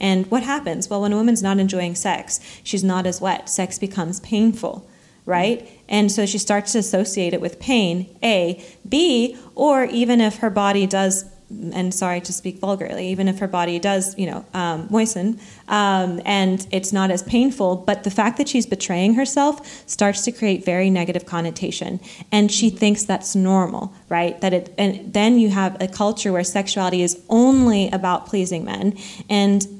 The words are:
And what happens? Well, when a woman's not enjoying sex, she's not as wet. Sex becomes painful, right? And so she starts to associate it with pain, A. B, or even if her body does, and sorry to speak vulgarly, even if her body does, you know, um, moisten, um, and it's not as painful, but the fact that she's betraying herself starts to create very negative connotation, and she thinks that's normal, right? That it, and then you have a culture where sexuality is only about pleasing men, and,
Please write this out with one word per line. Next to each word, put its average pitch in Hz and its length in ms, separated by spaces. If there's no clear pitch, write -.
And 185 220
what 247 120
happens? 233 460
Well, 202 120
when 208 120
a - 20
woman's 220 280
not 196 160
enjoying 185 360
sex, - 440
she's 190 200
not 185 220
as 180 160
wet. - 260
Sex 180 320
becomes 185 420
painful, 214 640
right? 185 440
And 202 240
so 208 140
she 202 140
starts 208 340
to 233 60
associate 185 540
it 180 80
with - 180
pain, 185 500
A. 180 400
B, 254 480
or 269 300
even 240 340
if 214 180
her 226 120
body 202 380
does, 190 380
and 180 220
sorry 180 260
to 175 140
speak 185 240
vulgarly, 196 520
even 190 180
if 190 100
her 196 100
body 175 300
does, 190 400
you 196 80
know, - 180
um, 170 340
moisten, 220 500
um, 190 580
and 190 460
it's 190 200
not 190 200
as 185 100
painful, 233 540
but 202 280
the 208 60
fact 214 300
that 285 100
she's 233 160
betraying 190 480
herself 277 400
starts 202 380
to 240 60
create 196 340
very 185 240
negative 175 380
connotation, 170 720
and 208 200
she 220 200
thinks 208 320
that's - 320
normal, 190 580
right? 170 320
That 190 120
it, 175 260
and 196 340
then 220 240
you 220 120
have 190 300
a 185 80
culture 208 460
where 180 100
sexuality 185 600
is 175 260
only 240 640
about 185 340
pleasing 180 400
men, 196 320
and, 202 380